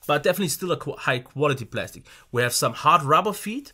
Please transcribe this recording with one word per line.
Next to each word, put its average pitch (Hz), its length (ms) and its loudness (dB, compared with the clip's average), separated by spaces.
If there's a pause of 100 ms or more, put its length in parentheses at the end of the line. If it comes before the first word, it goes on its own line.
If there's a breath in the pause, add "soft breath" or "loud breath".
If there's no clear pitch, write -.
but 147 160 2
definitely 185 240 2
still 175 240 -4
a 147 60 0
qu-, - 200 -8
high 131 220 -2
quality 135 460 -2
plastic. - 420 -10 (240 loud breath)
We 120 100 0
have 120 120 0
some 123 200 0
hard 156 300 4
rubber 175 300 2
feet, 240 400 -10